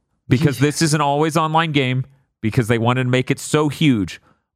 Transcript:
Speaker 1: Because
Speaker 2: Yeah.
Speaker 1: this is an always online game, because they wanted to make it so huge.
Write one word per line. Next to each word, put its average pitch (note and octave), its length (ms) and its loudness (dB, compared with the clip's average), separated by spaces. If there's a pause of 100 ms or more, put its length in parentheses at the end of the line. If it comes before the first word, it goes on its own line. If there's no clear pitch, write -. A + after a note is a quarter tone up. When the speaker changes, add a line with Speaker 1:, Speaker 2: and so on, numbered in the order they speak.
(280)
Speaker 1:
Because B2+ 320 2
Speaker 2:
Yeah. C#3+ 80 4
Speaker 1:
this - 120 -4
is D#3 140 2
an D#3 60 0
always D3 360 0
online D#3+ 360 0
game, B2+ 320 0 (360)
because A2 280 -2
they A#2 100 2
wanted B2 260 0
to B2 60 -2
make B2+ 220 0
it - 80 -4
so D3+ 280 0
huge. B2+ 520 0 (360)